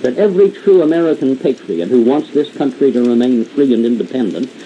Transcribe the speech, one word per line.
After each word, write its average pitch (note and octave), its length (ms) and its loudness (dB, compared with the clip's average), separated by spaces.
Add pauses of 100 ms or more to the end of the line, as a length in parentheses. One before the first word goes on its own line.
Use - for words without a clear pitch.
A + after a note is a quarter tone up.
that B2+ 140 -2
every G3 320 2
true F#3 320 2
American D#3 520 0
patriot G2+ 540 -4
who B2 140 4
wants C#3+ 280 0
this D3 240 -2
country C3+ 380 -2
to A#2+ 100 0
remain A#2+ 400 0
free C#3 300 -2
and A#2 140 0
independent A2+ 640 -4 (160)